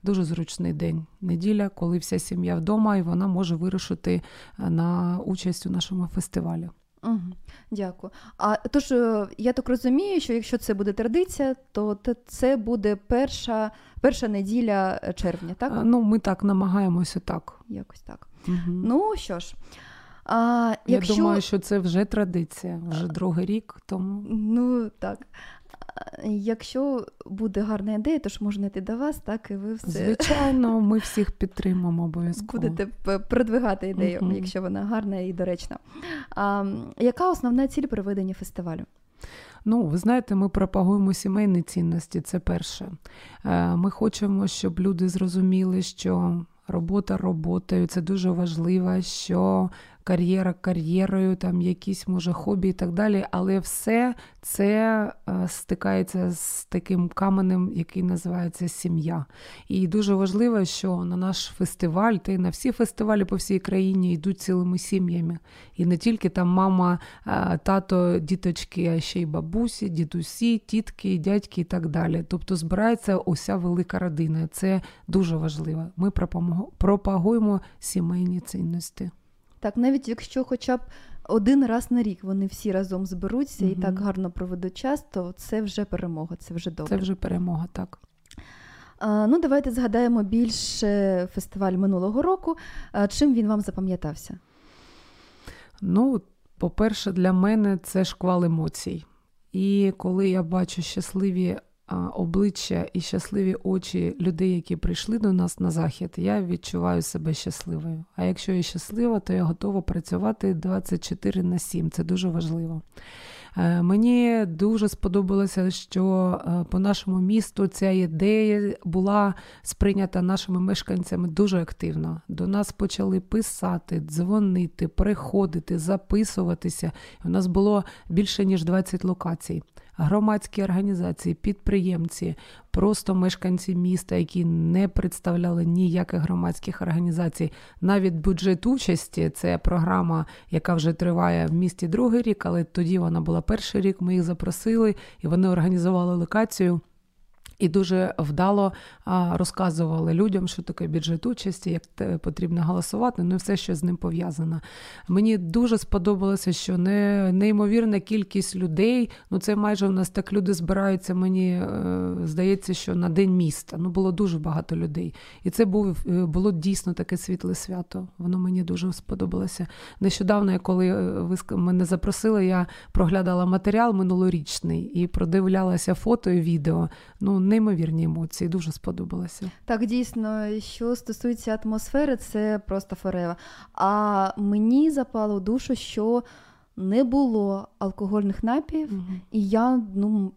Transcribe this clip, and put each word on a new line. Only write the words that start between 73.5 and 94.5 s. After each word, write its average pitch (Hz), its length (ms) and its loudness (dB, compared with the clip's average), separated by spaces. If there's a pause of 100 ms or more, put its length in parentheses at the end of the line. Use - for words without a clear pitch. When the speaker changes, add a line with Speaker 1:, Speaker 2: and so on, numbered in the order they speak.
Speaker 1:
велика 175 440 0
родина. 160 520 -2
Це 190 300 0 (260)
дуже 170 300 2
важливо. 160 480 -4 (120)
Ми 196 140 2
пропамо-, 175 680 -2
пропагуємо 196 840 2 (180)
сімейні 180 600 -2
цінності. 170 720 -6 (500)
Speaker 2:
Так, 202 160 -2
навіть 262 300 2
якщо 240 360 -4
хоча 254 340 -2
б - 20 -10 (440)
один 240 420 4
раз 233 260 0
на 240 120 4
рік 202 200 -4
вони 196 220 0
всі 196 260 -4
разом 190 340 -2
зберуться 190 600 -2
і 185 60 2
Speaker 1:
Мгм. 185 100 -2
Speaker 2:
так 185 180 0
гарно 190 320 -2
проведуть 180 460 -6
час, 285 340 -2
то 180 260 -6
це 220 240 -4
вже 202 240 -4
перемога, 165 500 -6
це - 180 -14
вже 170 180 -6
добре. 156 180 -10
Speaker 1:
Це 196 120 0
вже 190 140 -2
перемога, 175 560 -2
так. - 280 -10 (1000)
Speaker 2:
А, 214 280 2
ну, 311 140 6
давайте 277 300 2
згадаємо 233 520 2
більше 202 1120 0
фестиваль 190 400 -2
минулого 196 480 2
року. 359 340 0 (360)
А, 202 160 2
чим 285 260 2
він 226 140 2
вам 214 140 0
запам'ятався? 185 760 -6 (1400)